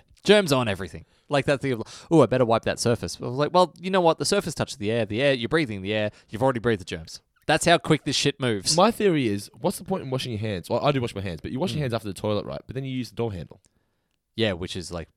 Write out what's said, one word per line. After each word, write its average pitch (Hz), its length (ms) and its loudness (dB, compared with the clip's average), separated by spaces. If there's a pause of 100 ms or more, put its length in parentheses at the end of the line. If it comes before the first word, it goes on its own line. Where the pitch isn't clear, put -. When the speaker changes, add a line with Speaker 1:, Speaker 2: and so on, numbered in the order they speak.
(260)
Speaker 1:
Germs 196 280 6
on 127 160 2
everything. 87 360 -6 (220)
Like 143 180 0
that 143 160 0
thing 139 120 -2
of, 107 80 -6 (300)
"Oh, 165 100 8
I 120 60 6
better 127 180 4
wipe 113 180 2
that 87 160 -2
surface." 117 420 -2
I 131 40 -8
was 123 100 -6
like, 147 180 -2
"Well, 180 260 4
you 175 100 -8
know 190 120 2
what? 165 180 4
The 147 60 -2
surface 196 280 0
touches - 240 -6
the 104 140 -2
air. 117 140 0
The 104 160 -2
air, 139 120 4
you're 117 160 -4
breathing 113 320 -2
the 98 120 -2
air. 107 180 0 (180)
You've 107 140 -4
already 131 160 2
breathed 107 220 0
the 90 40 -16
germs." 85 360 -12 (240)
That's 156 200 2
how 170 120 6
quick - 280 2
this 139 100 -2
shit - 240 0
moves. 113 380 0
Speaker 2:
My 196 140 6
theory 165 360 2
is, 101 220 -4 (100)
what's - 180 -2
the 202 80 -14
point 190 180 -6
in 135 60 -10
washing 131 220 -4
your 107 80 -4
hands? 101 300 -6
Well, 117 160 0
I 143 80 2
do 135 80 0
wash 117 140 -6
my 98 60 -8
hands, 90 200 -6
but 87 100 -8
you 123 80 -6
wash 180 120 -2
your - 80 -4
Speaker 1:
Mm. - 20 -2
Speaker 2:
hands 123 120 -4
after 110 140 -4
the 98 60 -6
toilet, 104 320 -2
right? 71 220 -8
But - 80 -12
then 135 100 -8
you 131 60 -8
use 127 180 -6
the - 80 -20
door 117 160 -2
handle. - 260 -12 (800)
Speaker 1:
Yeah, 110 160 2
which 90 240 -8
is, 82 160 -10
like, 85 240 -10